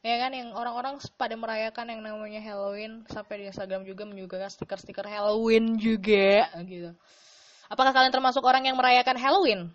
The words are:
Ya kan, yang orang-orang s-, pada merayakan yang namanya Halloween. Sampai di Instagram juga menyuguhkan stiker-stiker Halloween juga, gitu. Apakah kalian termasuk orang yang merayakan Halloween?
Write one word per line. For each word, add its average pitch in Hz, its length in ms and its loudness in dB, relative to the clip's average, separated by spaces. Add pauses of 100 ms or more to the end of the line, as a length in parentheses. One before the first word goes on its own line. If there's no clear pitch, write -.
Ya 233 160 -2
kan, 262 160 -4
yang 240 160 -14
orang-orang 240 480 -8
s-, - 160 -18
pada 226 240 -6
merayakan 226 560 -6
yang 220 80 -14
namanya 214 400 -12
Halloween. 214 640 -10
Sampai 214 320 -12
di 202 80 -12
Instagram 190 400 -8
juga 190 160 -12
menyuguhkan 190 480 -12
stiker-stiker - 560 -12
Halloween 220 720 2
juga, 208 720 4 (160)
gitu. 175 240 -14 (800)
Apakah 262 240 2
kalian 262 160 6
termasuk 262 320 0
orang 262 240 6
yang 262 80 0
merayakan 247 400 4
Halloween? 247 580 2